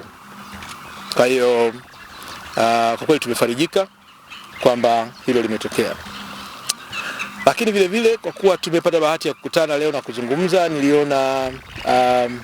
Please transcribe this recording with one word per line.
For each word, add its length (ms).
Kwa 120
hiyo, 460
ah, 420
kwa 80
kweli 140
tumefarijika 680
kwamba 480
hilo 160
limetokea. 520
Lakini 260
vile 160
vile 280
kwa 160
kuwa 240
tumepata 440
bahati 280
ya 60
kukutana 440
leo 140
na 100
kuzungumza, 680
niliona, 840
um, 600